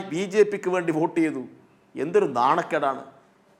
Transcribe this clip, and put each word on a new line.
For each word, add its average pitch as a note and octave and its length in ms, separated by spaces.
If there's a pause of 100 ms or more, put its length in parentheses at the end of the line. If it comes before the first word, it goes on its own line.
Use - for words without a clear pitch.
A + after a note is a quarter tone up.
(120)
ബി E3+ 120 (100)
ജെ G#3+ 180
പിക്ക് F#3+ 240
വേണ്ടി E3+ 240
വോട്ട് E3 240
ചെയ്തു. C3+ 200 (600)
എന്തൊരു F3 240 (120)
നാണക്കേടാണ്, C#3+ 640 (560)